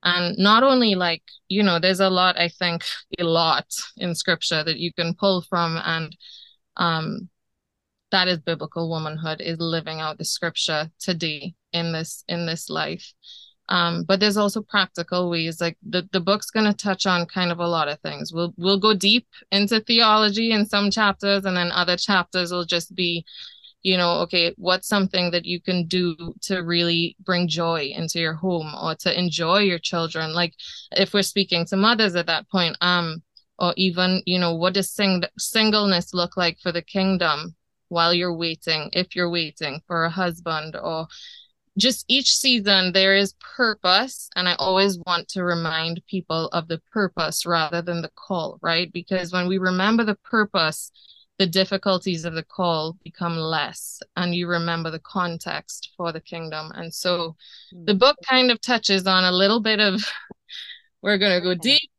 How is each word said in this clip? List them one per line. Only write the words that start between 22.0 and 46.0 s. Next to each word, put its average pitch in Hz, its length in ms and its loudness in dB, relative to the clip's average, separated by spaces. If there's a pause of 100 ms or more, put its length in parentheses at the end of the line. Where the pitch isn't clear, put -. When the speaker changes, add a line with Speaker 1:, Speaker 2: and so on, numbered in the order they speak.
Speaker 1:
will 175 140 -4
just 175 280 -4
be, 170 300 -2 (580)
you 190 160 2
know, 175 220 2
okay, 170 360 0
what's 185 320 0
something 185 440 2
that 170 120 -2
you 175 160 -4
can 180 260 -2
do 170 560 -2
to 185 180 -4
really 170 600 0
bring 175 280 0
joy 160 460 -2
into 165 240 -4
your 160 160 -2
home 160 480 -4
or 160 140 -2
to - 220 -2
enjoy 170 400 2
your 190 200 2
children? 165 560 -4
Like, 170 200 -2 (380)
if 190 200 2
we're 202 100 2
speaking 180 440 0
to 190 100 -2
mothers 214 400 4
at 170 100 -2
that 165 220 -2
point, 175 320 0
um, 170 420 0 (360)
or 175 180 0
even, 185 480 2
you 180 140 0
know, 175 160 2
what 175 200 0
does 196 160 0
sing-, 190 340 0 (140)
singleness 208 760 2
look 175 220 -2
like 170 260 0
for 175 100 -4
the 170 100 -2
kingdom 175 720 0 (340)
while 170 260 2
you're 175 200 0
waiting, 160 600 -4
if 180 200 -2
you're 175 160 0
waiting 156 560 -6
for 165 180 -2
a 170 60 0
husband? 165 640 -4
Or 160 300 -6 (720)
just 247 300 2
each 262 280 2
season 202 560 4
there 190 220 6
is 196 200 2 (220)
purpose. 220 760 0
And 180 140 0
I 180 60 2
always 190 520 2
want 170 220 -2
to 185 160 -4
remind 165 640 -2